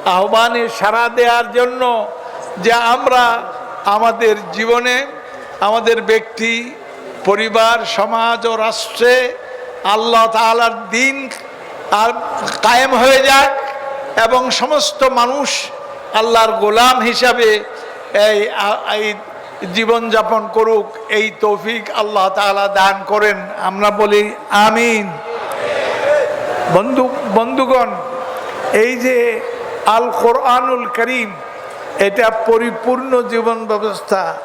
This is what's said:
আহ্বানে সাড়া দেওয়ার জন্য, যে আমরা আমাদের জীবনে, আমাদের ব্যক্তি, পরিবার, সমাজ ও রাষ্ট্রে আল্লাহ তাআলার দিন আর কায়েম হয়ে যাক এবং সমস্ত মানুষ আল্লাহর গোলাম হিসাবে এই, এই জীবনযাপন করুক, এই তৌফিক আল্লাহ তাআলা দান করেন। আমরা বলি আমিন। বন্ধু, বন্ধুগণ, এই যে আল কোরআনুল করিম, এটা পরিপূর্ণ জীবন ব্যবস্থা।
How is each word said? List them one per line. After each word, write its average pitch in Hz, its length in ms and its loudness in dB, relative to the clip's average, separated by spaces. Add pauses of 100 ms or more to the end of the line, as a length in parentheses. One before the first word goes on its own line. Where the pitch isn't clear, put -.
আহ্বানে 226 640 2
সাড়া 226 400 0
দেওয়ার 240 440 2
জন্য, 247 540 0 (520)
যে 208 140 2
আমরা 240 680 4 (420)
আমাদের 214 520 2 (160)
জীবনে, 240 540 0 (540)
আমাদের 226 420 0
ব্যক্তি, 226 720 -2 (500)
পরিবার, 226 640 2
সমাজ 226 600 0
ও 226 100 0
রাষ্ট্রে 240 800 0 (480)
আল্লাহ 226 420 2
তাআলার 226 640 0
দিন 269 400 -2 (600)
আর 220 200 4 (520)
কায়েম 254 320 4
হয়ে 254 240 6
যাক 269 400 4 (680)
এবং 254 220 2
সমস্ত 269 540 0
মানুষ 254 680 0 (440)
আল্লাহর 226 380 4
গোলাম 226 480 4
হিসাবে 226 640 2 (480)
এই, 208 360 4 (460)
এই 214 200 -2 (600)
জীবনযাপন 220 800 0
করুক, 220 440 2 (120)
এই 214 220 0 (100)
তৌফিক 214 500 -2
আল্লাহ 208 380 0
তাআলা 202 400 0
দান 196 380 2
করেন। 208 400 0 (160)
আমরা 196 280 0
বলি 208 440 2 (160)
আমিন। 220 640 2 (1600)
বন্ধু, 254 340 2 (260)
বন্ধুগণ, 247 560 2 (840)
এই 240 240 2
যে 240 440 0 (460)
আল 226 240 4
কোরআনুল 247 760 0
করিম, 226 460 -2 (680)
এটা 202 320 2
পরিপূর্ণ 240 920 0
জীবন 226 440 -2
ব্যবস্থা। 196 680 -2 (100)